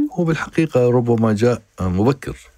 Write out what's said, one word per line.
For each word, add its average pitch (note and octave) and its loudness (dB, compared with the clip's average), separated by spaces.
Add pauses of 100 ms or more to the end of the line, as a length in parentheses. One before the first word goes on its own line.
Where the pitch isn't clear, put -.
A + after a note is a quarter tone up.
(140)
هو F3 -2
بالحقيقة D#3 0
ربما A#2 2
جاء A2 0 (200)
مبكر F#2 -2 (200)